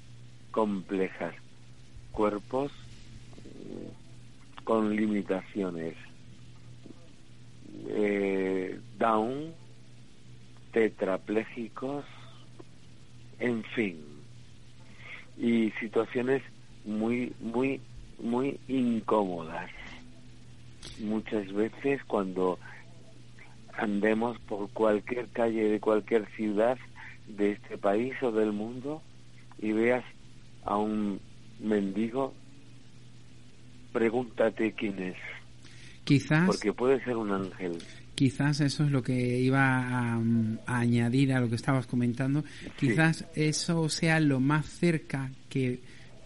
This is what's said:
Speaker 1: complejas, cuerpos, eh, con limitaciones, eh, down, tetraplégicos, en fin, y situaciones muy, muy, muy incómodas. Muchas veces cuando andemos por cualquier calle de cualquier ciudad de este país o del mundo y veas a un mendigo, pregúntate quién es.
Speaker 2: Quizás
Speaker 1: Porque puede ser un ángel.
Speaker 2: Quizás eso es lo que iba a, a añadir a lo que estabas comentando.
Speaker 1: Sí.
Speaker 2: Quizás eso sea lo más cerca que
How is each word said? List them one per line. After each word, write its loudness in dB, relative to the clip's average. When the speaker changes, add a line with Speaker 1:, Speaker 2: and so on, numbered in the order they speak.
Speaker 1:
complejas, 0
cuerpos, 0
eh, -12
con 4
limitaciones, 0
eh, 2
down, 2
tetraplégicos, 0
en 0
fin, 0
y 6
situaciones 2
muy, 0
muy, 0
muy 0
incómodas. 2
Muchas -2
veces 2
cuando 2
andemos 2
por -4
cualquier 2
calle 2
de 4
cualquier 4
ciudad 4
de 4
este -6
país 4
o 4
del 6
mundo -4
y 2
veas 4
a 0
un 0
mendigo, 2
pregúntate 2
quién -2
es. -4
Speaker 2:
Quizás 6
Speaker 1:
Porque 4
puede 4
ser 0
un 0
ángel. -2
Speaker 2:
Quizás 4
eso 2
es 4
lo 2
que 2
iba 6
a, 2
a 2
añadir 6
a 4
lo 4
que 0
estabas 2
comentando. 2
Speaker 1:
Sí. -10
Speaker 2:
Quizás 4
eso 2
sea 4
lo 6
más 4
cerca 0
que 0